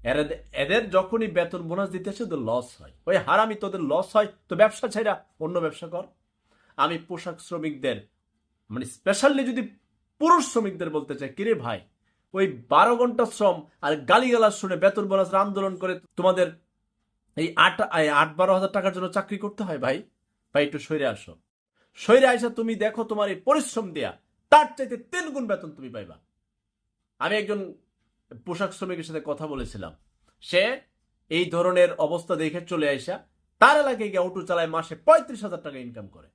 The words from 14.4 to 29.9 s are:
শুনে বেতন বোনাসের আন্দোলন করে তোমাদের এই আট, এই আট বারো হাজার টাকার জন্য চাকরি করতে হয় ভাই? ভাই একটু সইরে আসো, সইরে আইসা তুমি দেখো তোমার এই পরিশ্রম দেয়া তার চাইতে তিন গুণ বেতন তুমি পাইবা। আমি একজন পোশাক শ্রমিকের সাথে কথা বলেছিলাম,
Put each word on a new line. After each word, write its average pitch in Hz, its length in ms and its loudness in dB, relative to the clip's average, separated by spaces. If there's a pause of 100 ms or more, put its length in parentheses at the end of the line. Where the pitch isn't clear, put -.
শুনে 190 220 -4
বেতন 196 320 2
বোনাসের 190 280 0
আন্দোলন 196 420 0
করে 185 160 -4 (220)
তোমাদের 180 320 4 (880)
এই 165 180 -4
আট, 175 220 6 (180)
এই 156 140 2
আট 147 260 4
বারো 185 180 4
হাজার 190 180 0
টাকার 190 220 0
জন্য 185 160 -6
চাকরি 196 280 -4
করতে 208 260 -10
হয় 165 140 -6
ভাই? 131 200 -2 (560)
ভাই 147 100 4
একটু 143 160 -4
সইরে 143 280 -2
আসো, 101 260 -6 (640)
সইরে 262 320 6
আইসা 240 220 2
তুমি 226 260 -4
দেখো 214 280 -2
তোমার 214 260 -2
এই 190 60 -4
পরিশ্রম 233 560 0
দেয়া 127 200 -6 (380)
তার - 180 8 (100)
চাইতে 240 200 -8
তিন - 360 -8
গুণ 262 140 -6
বেতন 185 240 -6
তুমি 131 180 -16
পাইবা। 98 260 -14 (1040)
আমি 170 160 0
একজন 208 240 -2 (840)
পোশাক 180 280 -4
শ্রমিকের 180 300 -8
সাথে 160 220 -8
কথা 151 220 -6
বলেছিলাম, 107 460 -10 (480)